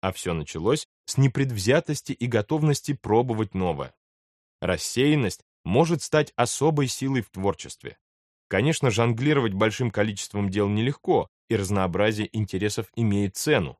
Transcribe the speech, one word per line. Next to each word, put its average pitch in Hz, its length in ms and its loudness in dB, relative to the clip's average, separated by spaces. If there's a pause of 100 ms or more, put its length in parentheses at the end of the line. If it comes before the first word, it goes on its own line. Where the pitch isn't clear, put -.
А 95 100 -2
всё 90 220 -4
началось 82 520 -2 (200)
с - 100 -4
непредвзятости 135 960 0
и 123 140 -4
готовности 143 640 0
пробовать 110 640 0
новое. 80 400 -4 (680)
Рассеянность 113 840 0 (220)
может 151 380 2
стать - 340 0
особой 143 520 2
силой 131 340 -2
в - 80 -10
творчестве. 92 680 -6 (520)
Конечно, 135 420 2
жонглировать 117 640 2
большим 110 360 0
количеством 104 600 -4
дел 101 180 0
нелегко, 117 600 0 (200)
и 113 80 0
разнообразие 101 800 0
интересов 104 600 -4
имеет 101 400 0
цену. 104 440 0